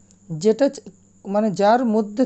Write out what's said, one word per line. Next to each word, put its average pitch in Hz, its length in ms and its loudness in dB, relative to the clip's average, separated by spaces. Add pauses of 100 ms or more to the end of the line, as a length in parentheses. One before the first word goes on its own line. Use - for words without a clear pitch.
(440)
যেটা 220 300 2
চ-, - 220 -20 (380)
মানে 214 140 0 (120)
যার 214 200 4 (140)
মধ্যে 214 320 -2